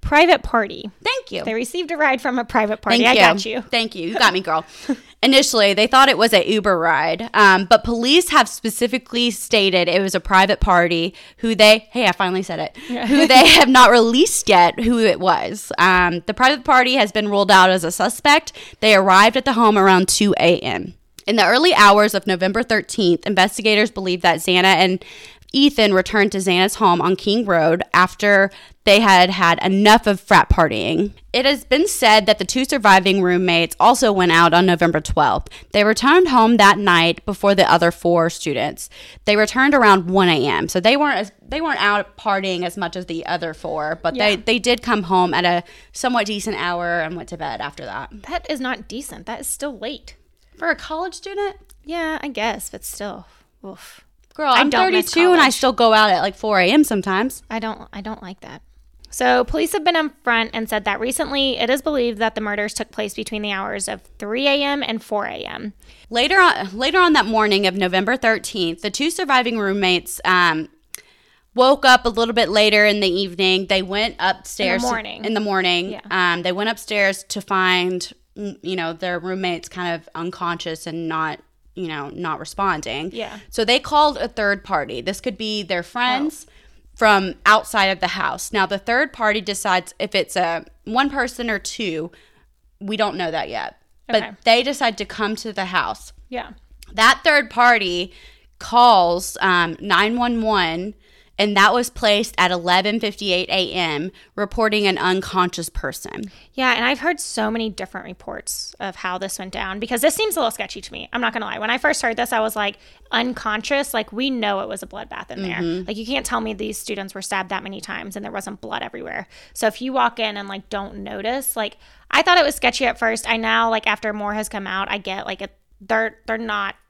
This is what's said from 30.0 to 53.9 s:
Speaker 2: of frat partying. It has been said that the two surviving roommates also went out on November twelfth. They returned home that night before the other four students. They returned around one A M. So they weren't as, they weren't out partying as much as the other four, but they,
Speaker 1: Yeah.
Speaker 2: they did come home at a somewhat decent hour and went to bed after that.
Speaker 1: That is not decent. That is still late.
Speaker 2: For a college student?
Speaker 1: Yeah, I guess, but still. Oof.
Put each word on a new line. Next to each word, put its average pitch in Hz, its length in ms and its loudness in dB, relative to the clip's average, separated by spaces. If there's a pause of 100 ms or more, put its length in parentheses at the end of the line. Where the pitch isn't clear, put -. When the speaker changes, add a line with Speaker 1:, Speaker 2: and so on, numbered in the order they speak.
Speaker 2:
of 202 140 0
frat - 280 4
partying. 160 640 0 (220)
It 254 100 0
has 277 200 0
been 302 220 2
said 220 380 4
that 208 140 2
the 214 80 -4
two 262 180 -2
surviving 196 580 4
roommates 180 560 2
also 240 320 4
went 180 220 4
out 170 220 6
on 175 100 6
November 170 380 2
twelfth. - 480 0 (240)
They 208 100 4
returned 269 440 4
home 233 280 4
that 202 220 6
night 170 480 2
before 202 280 2
the 185 160 4
other 170 200 4
four 170 400 0
students. 139 580 -6 (380)
They 208 100 2
returned 262 380 2
around 202 340 4
one 185 220 2
A 147 180 2
M. 135 180 -2
So 180 140 -2
they 226 160 4
weren't 285 220 0
as, 196 140 -8 (140)
they 285 140 -6
weren't 311 220 -4
out 208 340 -2
partying 190 480 -4
as 175 140 -8
much 175 180 -6
as 180 80 -10
the 165 220 -10
other 165 260 -6
four, 156 500 -8
but 165 120 -4
they, 208 160 0
Speaker 1:
Yeah. 208 160 -4
Speaker 2:
they 233 120 0
did 240 220 0
come 220 220 -2
home 180 320 0
at 175 100 0
a 175 180 0 (300)
somewhat 247 320 -2
decent 202 320 -6
hour 175 440 -4
and 160 160 -6
went 165 120 -14
to 175 80 -14
bed 143 240 -10
after 139 240 -12
that. 113 240 -12 (220)
Speaker 1:
That 330 200 -10
is 277 100 -6
not 254 280 -10
decent. 208 380 -16
That 226 140 -12
is 269 60 -12
still 277 320 -10
late. 233 360 -14 (440)
Speaker 2:
For 330 120 -4
a 302 40 0
college 339 400 -10
student? 403 400 -8 (300)
Speaker 1:
Yeah, 320 360 -8
I - 60 -10
guess, 220 420 -8
but - 160 -18
still. - 440 -12 (360)
Oof. - 400 -20 (300)